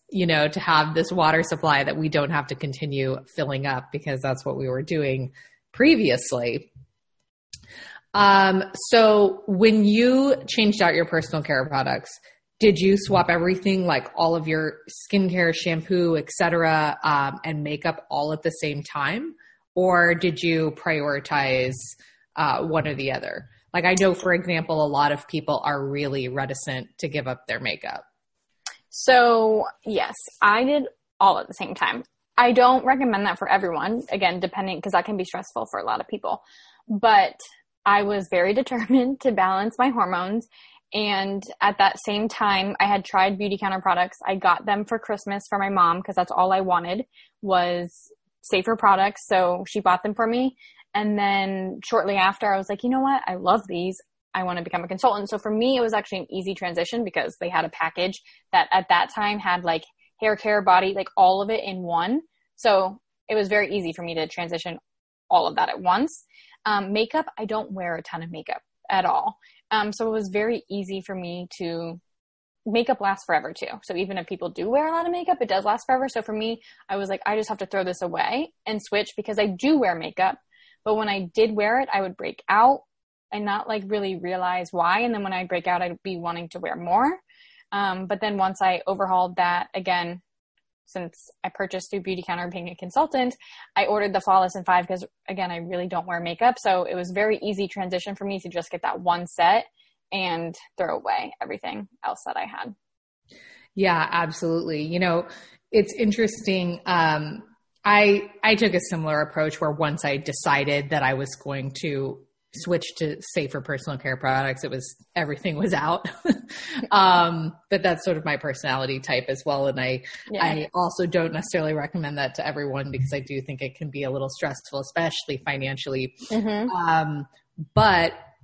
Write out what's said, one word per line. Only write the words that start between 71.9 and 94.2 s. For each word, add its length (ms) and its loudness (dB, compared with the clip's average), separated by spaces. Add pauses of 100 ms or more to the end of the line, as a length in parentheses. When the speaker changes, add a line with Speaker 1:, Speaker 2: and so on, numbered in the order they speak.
Speaker 2:
makeup 360 0
lasts 240 -2
forever 280 0
too. 300 -12
So 120 -8
even 220 -4
if 100 -10
people 220 -8
do 200 -6
wear 180 2
a 40 -4
lot 140 -2
of 60 -4
makeup, 300 -2
it 80 -4
does 160 0
last 200 -2
forever. 220 0
So 140 -4
for 120 -8
me, 280 -6 (260)
I 100 -4
was 120 -4
like, 160 -4
"I 100 0
just 140 -2
have 100 -6
to 60 -6
throw 180 -2
this 180 -4
away 520 -2 (120)
and 160 -6
switch," 340 -2
because 240 -6
I 80 4
do 320 2
wear 160 2
makeup. 420 -2 (460)
But 120 2
when 140 -2
I 240 -4
did 220 4
wear 240 2
it, 120 -2
I 100 0
would 160 -6
break 320 -8
out 320 6 (500)
and 140 -6
not, 220 -2
like, 180 -4
really 300 -4
realize 560 -4
why. 300 2
And 120 0
then 100 -4
when 100 -6
I 120 -4
break 220 -4
out, 140 0
I'd 220 -6
be 140 -6
wanting 320 -8
to 100 -12
wear 160 -6
more. 440 0 (520)
Um, 340 -4
but 140 -4
then 180 -2
once 240 0
I 240 2
overhauled 520 0
that, 360 0
again, 480 -4 (640)
since 440 -12 (140)
I 60 -4
purchased 400 -8
through 120 -6
Beautycounter 500 -6
being 160 -10
a 80 -14
consultant, 640 -2 (400)
I 80 4
ordered 280 0
the 60 2
Flawless 360 2